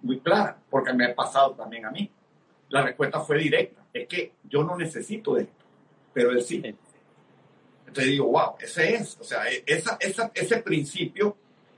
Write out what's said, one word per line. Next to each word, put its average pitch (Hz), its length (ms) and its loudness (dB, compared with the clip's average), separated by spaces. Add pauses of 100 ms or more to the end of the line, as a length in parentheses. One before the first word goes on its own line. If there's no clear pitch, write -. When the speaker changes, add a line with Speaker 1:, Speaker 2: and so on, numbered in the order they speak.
Speaker 1:
muy 131 200 -2
clara, 196 360 2 (140)
porque 131 200 2
me 123 140 4
ha 120 80 0
pasado 135 380 4
también 113 340 -12
a 110 60 -8
mí. 202 180 -6 (600)
La 143 120 2
respuesta 143 380 -2
fue 147 180 0
directa, - 460 0 (100)
'Es 165 140 -8
que - 260 -6 (100)
yo 147 200 0
no 175 120 -2
necesito - 600 -4
de - 80 2
esto, - 220 -14 (480)
pero 120 180 4
él 123 100 2
sí.'" 151 200 -4
Speaker 2:
Sí. 113 140 -10 (1120)
Speaker 1:
Entonces 135 240 0
digo, 139 140 2
"Wow, - 340 2
ese 175 360 0
es", 196 240 -8
o - 40 -20
sea, 113 260 -4
e-, 127 160 -4
esa, 165 340 0
esa, 208 340 -4
ese 226 300 0
principio 180 720 -2 (400)